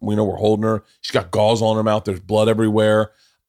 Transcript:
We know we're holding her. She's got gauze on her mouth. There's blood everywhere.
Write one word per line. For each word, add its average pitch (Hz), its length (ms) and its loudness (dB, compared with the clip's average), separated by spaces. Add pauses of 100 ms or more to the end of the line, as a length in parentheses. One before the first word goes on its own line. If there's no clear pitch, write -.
We 104 140 -4
know 107 100 2
we're 92 120 -4
holding 107 260 0
her. 110 200 -2 (180)
She's - 100 -12
got 95 200 -4
gauze 107 300 2
on 110 160 0
her 107 60 -2
mouth. 107 220 0
There's 92 160 -6
blood 107 260 0
everywhere. 107 640 2 (380)